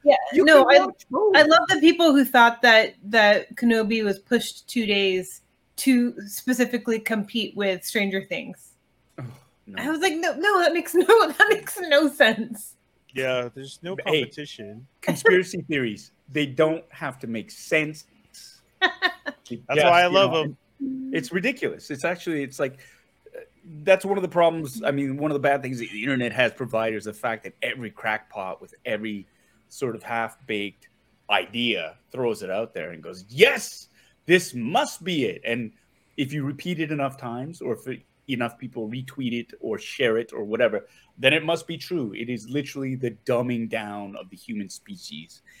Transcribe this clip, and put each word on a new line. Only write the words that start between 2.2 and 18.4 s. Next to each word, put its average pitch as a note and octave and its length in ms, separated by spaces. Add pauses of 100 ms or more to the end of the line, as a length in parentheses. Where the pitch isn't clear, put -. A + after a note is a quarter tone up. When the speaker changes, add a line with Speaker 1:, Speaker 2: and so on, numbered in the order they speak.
Speaker 1:
thought A#3 380
that, A3 320 (160)
that G#3 460
Kenobi A3+ 460
was G3 180
pushed - 480
two A3+ 180
days G3 560 (360)
to A#3+ 480
specifically A#3+ 720
compete G#3+ 560
with F#3+ 300
Stranger G3 400
Things. F3 480 (460)
Speaker 2:
Oh, C3 60 (420)
no. G#3 160
Speaker 1:
I C4+ 80
was D#4+ 100
like, F4 160
"No, E4 180
no, F#4+ 260
that E4 120
makes E4+ 220
no, F4 100
<laughs> - 20
that G4 440
makes - 280
no D#4 300
sense." A3+ 680 (380)
Speaker 3:
Yeah, B2+ 420
there's C3+ 280
no F3+ 140 (100)
Speaker 2:
Hey. D#3 160
Speaker 3:
competition. A#2 640 (160)
Speaker 2:
Conspiracy F#3 600
<laughs> C3+ 60
theories. B2 420 (220)
They D3 140
don't D#3 440
have C3+ 300
to B2+ 60
make A2+ 240
sense. D#3 540 (760)